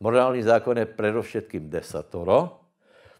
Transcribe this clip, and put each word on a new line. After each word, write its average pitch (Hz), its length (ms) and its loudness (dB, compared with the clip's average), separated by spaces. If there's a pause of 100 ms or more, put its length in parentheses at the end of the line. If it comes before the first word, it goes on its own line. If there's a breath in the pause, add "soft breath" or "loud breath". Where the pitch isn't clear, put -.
Morální 123 420 2
zákon 117 360 2
je 110 80 0
především 104 840 -4
desatoro 87 920 -2 (600 soft breath)